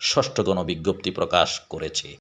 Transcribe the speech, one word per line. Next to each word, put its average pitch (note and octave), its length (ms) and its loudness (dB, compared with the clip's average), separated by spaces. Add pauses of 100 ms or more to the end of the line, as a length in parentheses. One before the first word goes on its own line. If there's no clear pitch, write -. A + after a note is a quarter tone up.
ষষ্ঠ C3 400 2
গণবিজ্ঞপ্তি F2+ 680 0
প্রকাশ F2 500 2
করেছে। - 600 -8